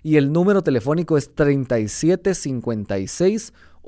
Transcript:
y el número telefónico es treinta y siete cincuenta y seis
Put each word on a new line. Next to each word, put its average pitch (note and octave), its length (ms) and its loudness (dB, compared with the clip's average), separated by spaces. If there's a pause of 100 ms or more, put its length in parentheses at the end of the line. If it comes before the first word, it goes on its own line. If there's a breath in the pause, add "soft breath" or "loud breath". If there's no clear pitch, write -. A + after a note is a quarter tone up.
y D3+ 140 2
el C#3 160 4
número F#3 300 2
telefónico D3+ 540 0
es - 180 -2
treinta C#3 440 0
y G#2+ 100 -2
siete F3+ 460 0
cincuenta A2+ 640 -4
y F#2+ 80 -4
seis G#3 480 -2 (340 soft breath)